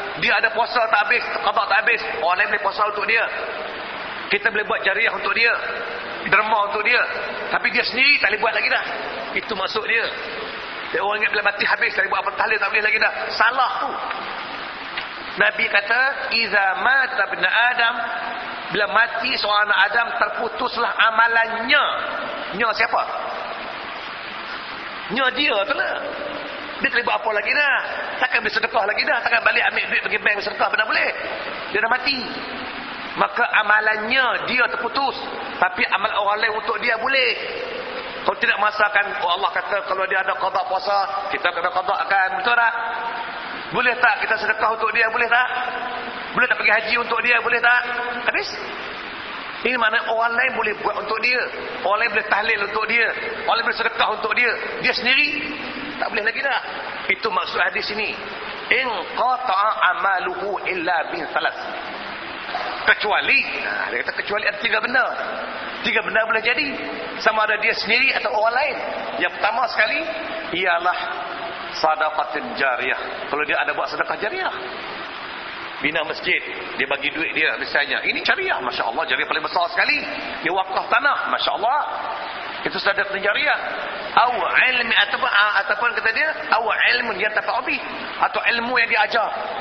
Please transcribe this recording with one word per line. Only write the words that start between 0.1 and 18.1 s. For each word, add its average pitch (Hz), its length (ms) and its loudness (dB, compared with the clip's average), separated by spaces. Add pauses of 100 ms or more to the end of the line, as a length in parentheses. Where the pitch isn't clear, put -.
Dia 226 140 4
ada 330 160 4
puasa 226 340 2
tak 214 120 6 (100)
habis, 240 180 4
qada 214 400 2
tak 196 160 4
habis, 226 180 2 (220)
orang 180 160 4
lain 208 160 2
boleh 202 80 -2
puasa 196 240 0
untuk 208 220 -4
dia. 220 160 2 (1040)
Kita 208 160 2
boleh 208 160 0
buat 202 220 0
jariah 202 260 4
untuk 196 240 -2
dia. 233 160 4 (800)
Derma 208 400 4
untuk 214 160 0
dia. 233 140 4 (500)
Tapi 185 220 0
dia 226 100 2
sendiri 269 400 4
tak 196 80 4
boleh 214 160 0
buat 214 80 2
lagi 220 160 0
dah. 208 140 0 (500)
Itu 190 240 -4
maksud 202 240 -2
dia. 214 220 2 (920)
Dia 180 80 0
orang 208 160 0
ingat 214 160 2
bila 208 160 2
mati 208 160 -2
habis, 208 240 2
tak 196 160 0
boleh 190 80 -10
buat 190 80 2
apa, 202 160 -2
tahlil 214 220 2
tak 202 100 0
boleh 214 160 2
lagi 214 140 6
dah. 202 120 4 (220)
Salah 240 360 4 (120)
tu. 240 80 -2 (1400)
Nabi 208 360 2
kata, 208 340 2 (300)
"Iza 208 340 2 (140)
mata 247 520 2
ibn 180 120 -2
Adam," 240 520 2 (760)